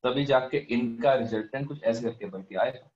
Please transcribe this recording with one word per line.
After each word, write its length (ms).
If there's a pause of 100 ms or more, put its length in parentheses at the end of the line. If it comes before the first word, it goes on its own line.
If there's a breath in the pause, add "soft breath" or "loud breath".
तभी 200
जाके 340 (160)
इनका 420
रिजल्टेंट 520
कुछ 160
ऐसे 180
करके 260
बन 140
के 140
आएगा। 400